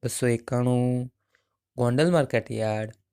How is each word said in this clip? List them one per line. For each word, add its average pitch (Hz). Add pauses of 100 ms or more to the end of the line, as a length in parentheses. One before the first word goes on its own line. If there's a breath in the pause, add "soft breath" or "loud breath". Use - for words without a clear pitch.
બસો 123
એકાણું. 123 (640)
ગોંડલ 127
માર્કેટ 135
યાર્ડ 110 (220)